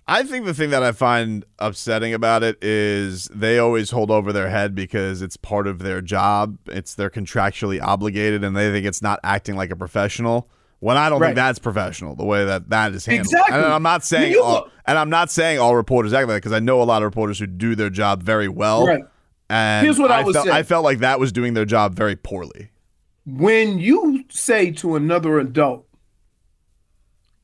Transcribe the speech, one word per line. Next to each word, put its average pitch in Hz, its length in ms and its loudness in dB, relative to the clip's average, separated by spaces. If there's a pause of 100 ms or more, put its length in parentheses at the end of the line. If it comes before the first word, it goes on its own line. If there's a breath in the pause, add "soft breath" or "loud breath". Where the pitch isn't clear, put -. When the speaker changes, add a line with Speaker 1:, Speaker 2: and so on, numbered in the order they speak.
Speaker 1:
I 214 160 0
think 262 240 -6
the 170 80 -4
thing 147 160 -2
that 135 140 2
I 120 80 2
find 113 520 0 (140)
upsetting 110 560 -4
about 113 280 2
it 110 200 -2
is 101 600 -2 (100)
they 113 240 2
always 117 320 0
hold 110 200 -2
over 104 220 2
their 98 160 -2
head 101 260 -2
because 95 460 -4
it's 95 160 -10
part 104 300 -4
of 92 140 -6
their 95 200 -6
job. 101 680 0
It's, - 280 -12
they're 101 160 -4
contractually 98 720 -4
obligated, 104 600 -2
and 98 120 -4
they 104 140 0
think 101 160 -4
it's 98 160 -6
not 101 220 -2
acting 101 320 -4
like 95 140 -6
a 92 60 -8
professional. 110 720 -4 (320)
When 120 160 2
I 151 120 4
don't 147 120 2
Speaker 2:
Right. 165 80 4
Speaker 1:
think 127 80 -2
that's 127 220 2
professional, 92 560 -6
the - 100 -8
way 101 200 2
that 95 260 -4
that 110 240 2
is 92 100 -10
handled. 190 220 0
Speaker 2:
Exactly. 339 300 4
Speaker 1:
And 160 100 2
I'm 156 160 2
not 165 220 2
saying - 220 2
Speaker 2:
When 349 60 0
you 415 120 6
Speaker 1:
all, - 80 2
Speaker 2:
look - 180 -2 (160 soft breath)
Speaker 1:
and 147 100 2
I'm 156 140 0
not 165 200 2
saying 160 280 0
all 120 160 4
reporters 117 380 2
act 131 160 2
like 107 80 0
that, 98 120 -2
'cause 107 40 -2
I 110 80 0
know 123 200 4
a 120 40 4
lot 113 180 2
of 107 40 0
reporters 104 340 -4
who 101 80 -6
do 107 260 -2
their 104 160 -2
job 98 320 0
very 104 260 0
well. 107 380 2
Speaker 2:
Right. 156 160 2 (480)
Speaker 1:
And 107 340 2
Speaker 2:
Here's 302 140 4
what 262 140 4
I - 80 4
Speaker 1:
I - 20 -2
Speaker 2:
would 190 120 0
Speaker 1:
felt, - 120 2
Speaker 2:
say. 170 60 2
Speaker 1:
I 156 100 2
felt 165 220 0
like 139 160 4
that 131 180 2
was 131 140 0
doing 120 220 -2
their 110 100 0
job 104 320 2
very 104 180 0
poorly. 92 560 -12 (560)
Speaker 2:
When 196 540 2
you 269 500 2
say 208 420 0
to 160 220 -4
another 156 460 2
adult, 131 440 0 (1600)